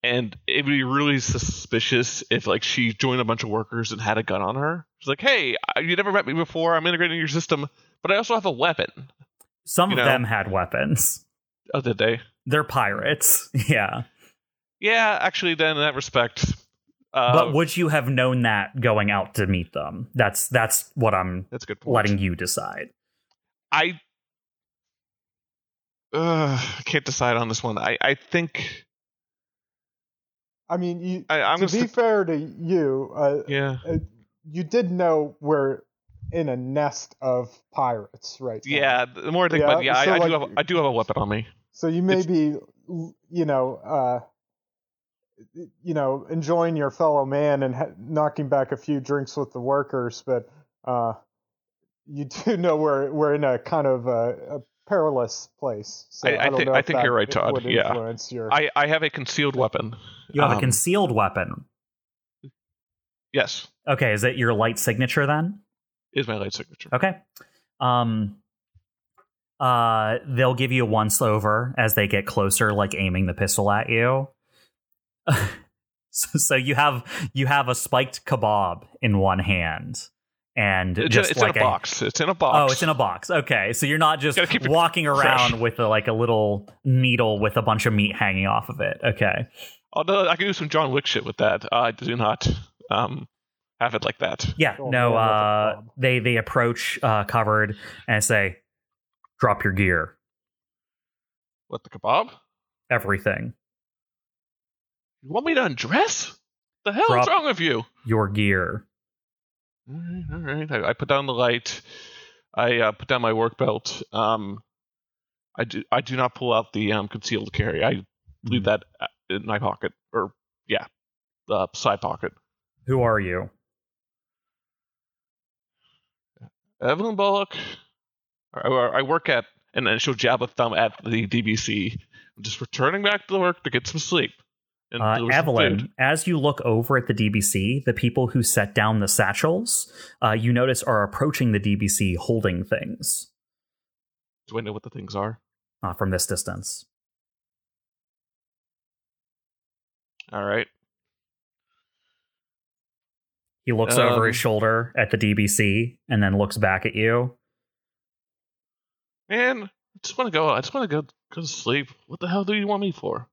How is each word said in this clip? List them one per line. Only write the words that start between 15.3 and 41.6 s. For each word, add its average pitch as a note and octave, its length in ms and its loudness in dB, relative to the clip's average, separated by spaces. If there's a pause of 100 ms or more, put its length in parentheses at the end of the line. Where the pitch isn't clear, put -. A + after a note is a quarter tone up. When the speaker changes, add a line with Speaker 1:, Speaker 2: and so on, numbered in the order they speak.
Speaker 1:
then D#3 240 2
in D3 40 2
that D3 120 0
respect, B2+ 500 0 (680)
uh, B2 180 4
Speaker 2:
But B2+ 220 4
would D#3+ 200 2
you E3+ 140 0
have D3 180 2
known B2+ 360 2
that G#2+ 360 0
going G#2+ 320 2
out G2 260 -2
to G2+ 100 2
meet F2+ 260 0
them? D2+ 420 -8
That's, G#2+ 340 0
that's A2+ 460 0
what A2+ 200 2
I'm F#2 360 -2
Speaker 1:
That's B2+ 140 -12
a - 40 -18
good G#2 120 -10
point. C3 140 -2
Speaker 2:
letting G#2 240 4
you F#2+ 160 -2
decide. D2+ 560 -6 (840)
Speaker 1:
I, D#3+ 260 0 (2250)
uh, D#3 460 2 (200)
I C3 60 -14
can't D3+ 220 -2
decide B2 320 0
on A#2 100 -2
this A2+ 140 -4
one. A2 160 -4
I, - 240 -2
I C#3 120 2
think - 680 -6 (1800)
Speaker 3:
I E3+ 80 -4
mean, F3 260 -4
you, F#3 260 -6
Speaker 1:
I, D3+ 140 2
I'm D3 180 2
Speaker 3:
to F#3+ 60 4
Speaker 1:
gonna D3+ 60 0
Speaker 3:
be G#3+ 80 0
Speaker 1:
st- A#3+ 100 0
Speaker 3:
fair A3 340 4
to E3 120 0
you, D3 800 0
uh, C#3+ 340 2
Speaker 1:
Yeah. C#3 280 -2 (100)
Speaker 3:
uh, E3 120 0 (520)
you E3+ 140 -6
did F#3+ 260 0
know D#3+ 500 0
we're C#3+ 400 0 (520)
in E3 160 -2
a B2+ 80 -2
nest C#3 640 -4
of B2 340 -2 (180)
pirates A#2+ 680 -6
right A#2 260 -8
now. C#3+ 100 -2
Speaker 1:
Yeah, B2+ 280 4
the B2 260 -8
more F3 160 2
I - 20 2
think D#3+ 160 4
about C3+ 180 4
it, - 40 -4
Speaker 3:
Yeah, C3 160 4
Speaker 1:
yeah, - 20 4
Speaker 3:
so, F#3+ 60 4
Speaker 1:
I, - 40 4
I E3 40 4
do E3+ 140 4
Speaker 3:
like, D3+ 160 2
Speaker 1:
have, - 100 -14
I F3+ 40 2
do E3+ 140 0
have D#3+ 100 2
a C3 60 2
weapon A2+ 240 0
on G2+ 120 -2
me. G#2+ 180 -2 (260)